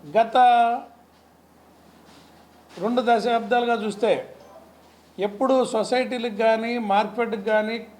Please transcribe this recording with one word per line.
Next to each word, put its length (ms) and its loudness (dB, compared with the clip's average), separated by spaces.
గత 200 0
రెండు 260 -2
దశాబ్దాలుగా 800 2
చూస్తే 520 -2
ఎప్పుడూ 460 0
సొసైటీలకు 720 -4
కానీ 440 0
మార్కెట్కి 640 -2
కానీ 360 -2